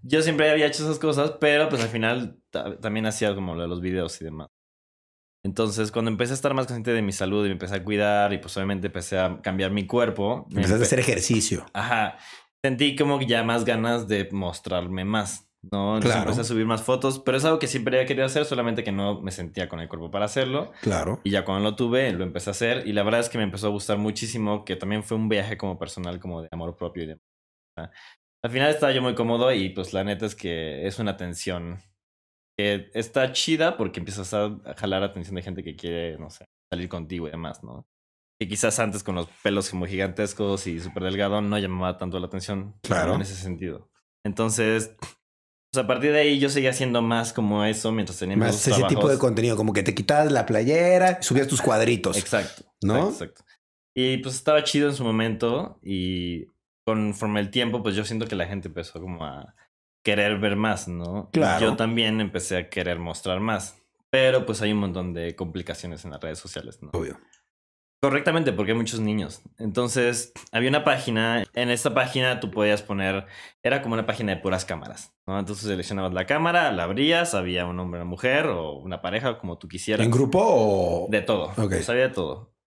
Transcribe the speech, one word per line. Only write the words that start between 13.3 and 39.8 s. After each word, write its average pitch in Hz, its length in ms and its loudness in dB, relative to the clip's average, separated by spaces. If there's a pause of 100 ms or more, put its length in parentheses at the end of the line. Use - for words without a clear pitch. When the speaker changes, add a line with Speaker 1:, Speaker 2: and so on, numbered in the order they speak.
Speaker 1:
más 117 200 2
ganas 113 460 0
de 98 240 2
mostrarme 90 720 -4
más, 104 440 -4 (120)
¿no? 98 340 -2
Entonces 113 160 2
Speaker 2:
Claro. 104 100 4 (100)
Speaker 1:
empecé 113 100 0
a - 20 0
subir 110 220 2
más 113 180 0
fotos, 131 360 2
pero 131 180 2
es 139 80 2
algo 160 120 4
que 151 100 -2
siempre 127 280 0
había 127 100 4
querido 131 200 0
hacer, 139 180 2
solamente 120 400 -2
que 104 80 -4
no 98 300 -2
me 92 100 -6
sentía 87 380 -6
con 82 100 -10
el 82 80 -8
cuerpo 82 240 -10
para 101 140 0
hacerlo. 135 560 -2
Speaker 2:
Claro. 90 420 0
Speaker 1:
Y 101 80 0
ya 98 140 2
cuando 98 240 0
lo 101 80 -6
tuve, 123 340 2
lo 92 140 -4
empecé 92 240 -6
a - 20 -4
hacer 120 340 -2
y 104 60 -4
la 104 120 2
verdad 113 180 4
es 117 80 -2
que - 80 -6
me 107 80 0
empezó 101 220 -2
a 104 40 2
gustar 104 260 -2
muchísimo, 107 680 -2
que 92 100 -4
también 101 280 -2
fue 113 120 -4
un 110 140 0
viaje 104 280 0
como 92 220 -6
personal, 87 400 -8
como 87 220 -8
de 80 100 -14
amor 85 240 -8
propio 85 280 -8
y 78 40 -8
demás. 78 160 -14 (540)
O 82 40 -12
sea, 82 100 -12 (520)
al 117 80 -6
final 135 200 2
estaba 151 200 2
yo 131 100 2
muy 127 140 0
cómodo 117 380 2
y, 95 160 0
pues, 92 240 -8
la 95 100 0
neta 101 220 -2
es 104 100 -6
que 80 500 -6
es 95 140 -6
una 107 120 -2
atención 87 680 -6 (800)
que 101 360 0
está 131 380 0
chida 160 460 2
porque 95 240 -4
empiezas 95 320 -8
a 104 240 0 (180)
jalar 95 280 0
atención 98 320 -6
de 87 80 -6
gente 90 200 -10
que 80 140 -12
quiere, 85 400 -6
no 78 120 -14
sé, - 140 -20 (260)
salir 90 200 -6
contigo 85 400 -8
y - 20 -12
demás, 82 320 -12
¿no? 60 220 -18 (560)
Que 104 60 -4
quizás 101 320 0
antes 104 240 -2
con 95 120 -4
los 85 120 -4 (160)
pelos 101 260 2
como 90 160 -4